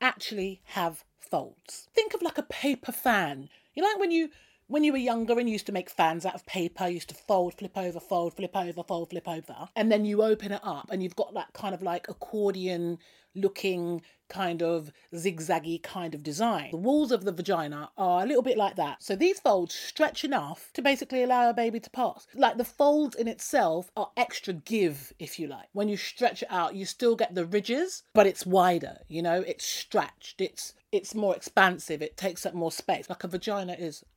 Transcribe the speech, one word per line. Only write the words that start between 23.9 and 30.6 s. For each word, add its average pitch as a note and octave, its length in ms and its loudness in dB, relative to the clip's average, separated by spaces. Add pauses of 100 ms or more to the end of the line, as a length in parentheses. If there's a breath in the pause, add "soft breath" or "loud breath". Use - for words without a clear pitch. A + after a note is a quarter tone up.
are - 220 -4
extra B3 360 -2
give, E3 640 0
if - 220 -10
you D#3 80 -6
like. C3 240 -14
When G3+ 160 -2
you G#3 80 0
stretch - 480 0
it - 80 -6
out, F#3 240 0
you F#3+ 100 -6
still A#3 300 2
get A3 200 0
the F3 100 0
ridges, A3+ 580 -2 (100)
but G3+ 140 10
it's - 180 -2
wider, F3+ 520 4 (100)
you D#3+ 140 -6
know, F3 260 2
it's - 180 -6
stretched, - 760 -4
it's, - 320 -6 (180)